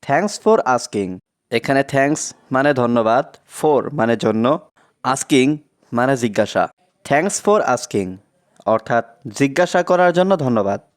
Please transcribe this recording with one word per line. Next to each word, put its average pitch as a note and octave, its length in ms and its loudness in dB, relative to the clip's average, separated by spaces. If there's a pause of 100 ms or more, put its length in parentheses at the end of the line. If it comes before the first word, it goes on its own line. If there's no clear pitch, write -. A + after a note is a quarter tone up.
Thanks F3+ 280 -2 (100)
for A3 140 4 (180)
asking। G2+ 340 -4 (480)
এখানে C3+ 240 0 (100)
thanks C#3 300 0 (320)
মানে C#3 160 2 (120)
ধন্যবাদ, A#2+ 420 2 (340)
for D3+ 220 2 (180)
মানে A2+ 160 2 (100)
জন্য, A2 200 0 (720)
asking C3+ 340 2 (500)
মানে C3 240 2
জিজ্ঞাসা। G#2 420 0 (440)
Thanks D#3 260 0 (100)
for G#3 140 4 (160)
asking G2+ 340 -4 (680)
অর্থাৎ A#2 300 -2 (340)
জিজ্ঞাসা E3 420 0 (100)
করার F3+ 280 4
জন্য F#3+ 140 2 (120)
ধন্যবাদ। G2+ 360 0 (160)